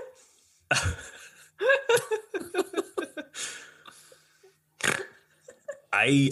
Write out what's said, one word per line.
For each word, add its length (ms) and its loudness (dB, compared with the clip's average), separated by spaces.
I, 400 6